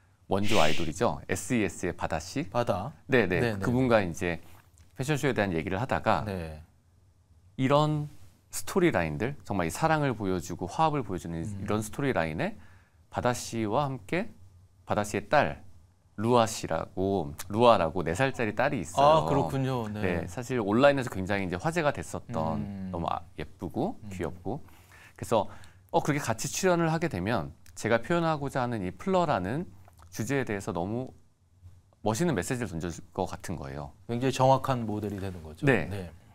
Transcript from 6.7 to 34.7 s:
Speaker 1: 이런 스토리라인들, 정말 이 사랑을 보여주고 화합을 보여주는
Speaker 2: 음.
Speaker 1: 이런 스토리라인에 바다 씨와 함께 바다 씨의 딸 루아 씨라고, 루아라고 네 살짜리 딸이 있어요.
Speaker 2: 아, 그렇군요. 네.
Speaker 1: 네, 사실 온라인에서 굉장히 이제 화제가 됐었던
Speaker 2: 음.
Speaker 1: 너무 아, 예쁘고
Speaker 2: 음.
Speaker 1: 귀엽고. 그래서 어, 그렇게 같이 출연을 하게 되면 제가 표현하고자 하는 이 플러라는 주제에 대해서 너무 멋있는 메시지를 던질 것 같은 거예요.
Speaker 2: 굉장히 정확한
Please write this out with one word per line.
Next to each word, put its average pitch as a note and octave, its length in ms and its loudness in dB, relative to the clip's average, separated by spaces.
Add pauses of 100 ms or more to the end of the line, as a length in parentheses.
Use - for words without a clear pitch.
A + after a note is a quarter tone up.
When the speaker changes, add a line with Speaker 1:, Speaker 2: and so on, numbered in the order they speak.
Speaker 1:
이런 D3 520 2 (400)
스토리라인들, A2 920 0
정말 F2 240 -2
이 - 20 0
사랑을 D3+ 440 0
보여주고 F#2 540 -4
화합을 D3 360 0
보여주는 E2+ 340 -6
Speaker 2:
음. F#2+ 240 -8
Speaker 1:
이런 G#2 200 0
스토리라인에 A2 760 -2 (520)
바다 B2 240 0
씨와 A#2 520 -2
함께 C3+ 460 -4 (540)
바다 G#2 180 0
씨의 G2+ 260 -4
딸 G2+ 340 2 (520)
루아 A2+ 320 4
씨라고, F2 840 -2 (160)
루아라고 G2 540 4
네 D#2+ 120 0
살짜리 B2 400 0
딸이 C3+ 240 0
있어요. C3+ 260 2
Speaker 2:
아, D#3 200 6
그렇군요. C3 640 0
네. G#2 120 -6 (200)
Speaker 1:
네, F2 60 -6
사실 B2 320 -4
온라인에서 A#2+ 500 6
굉장히 G2 360 -2
이제 F2+ 100 -2
화제가 D#3 380 0
됐었던 E2 640 -4
Speaker 2:
음. G2+ 340 -8
Speaker 1:
너무 F2 180 -4
아, - 100 -4 (180)
예쁘고 G#2 680 -6
Speaker 2:
음. G#2 100 -12
Speaker 1:
귀엽고. F2+ 500 -8 (520)
그래서 A2 340 2 (420)
어, E3+ 100 4
그렇게 C#3+ 180 0
같이 - 320 -4
출연을 E3+ 400 2
하게 E3 180 0
되면 F2+ 440 -2 (220)
제가 A#2 260 2
표현하고자 D#3 600 0
하는 A#2+ 240 -2
이 F2+ 60 -2
플러라는 D3+ 760 0 (420)
주제에 B2 360 -2
대해서 G#2 260 -4
너무 G2+ 400 -4 (880)
멋있는 D3 320 2
메시지를 A#2+ 340 -2
던질 E2+ 240 -4 (220)
것 F#2+ 120 0
같은 - 300 -8
거예요. C#2+ 360 -10 (160)
Speaker 2:
굉장히 B2 240 -2
정확한 C3 560 2